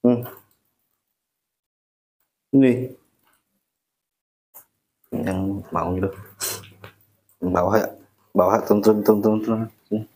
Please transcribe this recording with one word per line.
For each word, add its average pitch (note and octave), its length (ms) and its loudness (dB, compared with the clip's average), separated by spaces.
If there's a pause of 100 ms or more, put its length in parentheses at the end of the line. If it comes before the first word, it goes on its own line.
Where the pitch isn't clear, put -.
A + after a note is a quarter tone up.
Hmm. A#2+ 240 2 (2250)
Ini. B2+ 320 2 (2250)
Yang F#2+ 560 -4
mau E2+ 240 -4
gitu. F#2 160 -4 (1300)
Bawah F2+ 400 0
ya. - 80 -6 (480)
Bawah, G2+ 260 4
turun, G#2 220 0
turun, G#2+ 160 4
turun, G#2 240 2
turun, A2 160 2
turun. A2 200 -4 (280)
Sini. G#2+ 160 -6 (120)